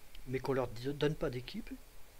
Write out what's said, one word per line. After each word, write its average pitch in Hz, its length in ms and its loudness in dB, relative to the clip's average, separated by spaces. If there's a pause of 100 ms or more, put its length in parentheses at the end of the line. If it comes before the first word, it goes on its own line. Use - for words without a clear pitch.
(280)
mais 127 120 0
qu'on 139 120 2
leur 127 160 6
di-, 120 240 -2
donne 147 220 4
pas 151 160 2
d'équipe, 123 400 -4 (500)